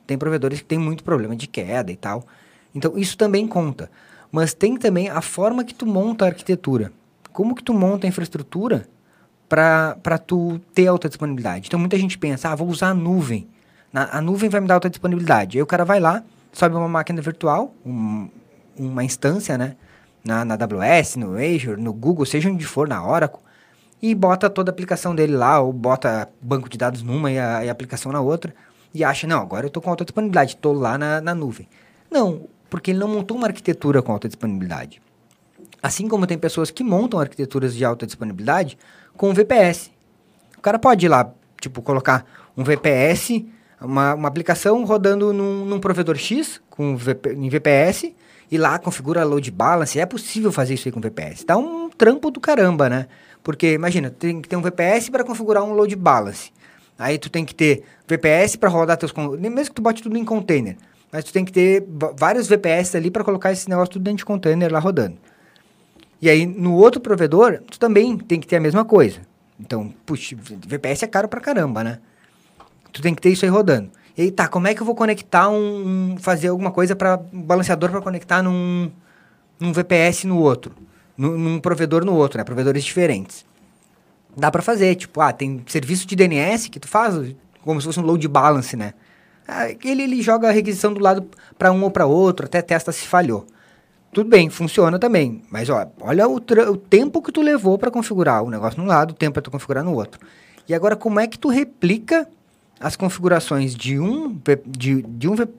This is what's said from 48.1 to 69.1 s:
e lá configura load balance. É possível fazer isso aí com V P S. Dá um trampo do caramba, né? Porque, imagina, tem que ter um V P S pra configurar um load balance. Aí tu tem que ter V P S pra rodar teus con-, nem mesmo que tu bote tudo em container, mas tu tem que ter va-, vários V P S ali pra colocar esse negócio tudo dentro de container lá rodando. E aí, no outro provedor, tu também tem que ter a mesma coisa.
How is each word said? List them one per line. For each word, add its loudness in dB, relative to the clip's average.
e 0
lá 2
configura -4
load -2
balance. 0
É 0
possível -4
fazer -2
isso -6
aí -8
com -8
V -6
P -12
S. -14
Dá 4
um -4
trampo 2
do -10
caramba, 2
né? -4
Porque, 0
imagina, -2
tem -6
que -16
ter -4
um -4
V -2
P -2
S 0
pra 0
configurar 0
um -4
load 2
balance. 0
Aí -2
tu -10
tem -4
que -14
ter 2
V 0
P 2
S 4
pra 4
rodar 2
teus -6
con-, -6
nem -6
mesmo -4
que -18
tu -6
bote 0
tudo -6
em -4
container, -2
mas -8
tu -16
tem 0
que -10
ter 4
va-, -6
vários 2
V 6
P 0
S 0
ali -2
pra -2
colocar 0
esse -6
negócio 0
tudo -6
dentro -2
de -12
container 0
lá 2
rodando. 0
E 4
aí, 6
no 0
outro 8
provedor, 4
tu -20
também 4
tem -2
que -12
ter 0
a 4
mesma 2
coisa. 6